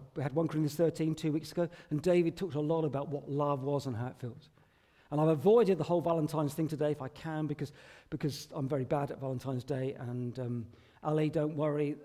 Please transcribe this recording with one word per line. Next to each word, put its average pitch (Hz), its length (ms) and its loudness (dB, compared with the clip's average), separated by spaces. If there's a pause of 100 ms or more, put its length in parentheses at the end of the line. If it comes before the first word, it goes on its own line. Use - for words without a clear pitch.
(160)
we 139 80 -2
had 139 100 -2
one 160 140 2
Corinthians 156 260 0
thirteen 160 400 2
two 156 160 -2
weeks 156 220 -2
ago, 170 160 0 (220)
and 147 120 0
David 175 340 4
talked 170 200 -4
a 147 40 0
lot 160 240 2
about 143 260 -2
what 143 200 -6
love 143 320 2
was 135 240 0
and 127 80 -2
how 120 120 -2
it 131 120 -8
feels. 117 300 -10 (640)
And 147 80 2
I've 160 80 6
avoided 185 500 6
the 151 60 -2
whole 175 160 2
Valentine's 151 540 2
thing 160 120 0
today 151 240 0
if 143 100 -2
I 131 80 -6
can, 156 380 -4
because, 143 240 -4 (400)
because - 420 -4
I'm 143 140 -2
very 131 180 0
bad 143 280 0
at - 80 -10
Valentine's 131 420 -4
Day. 135 380 -2
And, 123 400 -6
um, 120 260 -4 (380)
Ali, 156 260 2
don't 151 240 0
worry, 147 400 0 (100)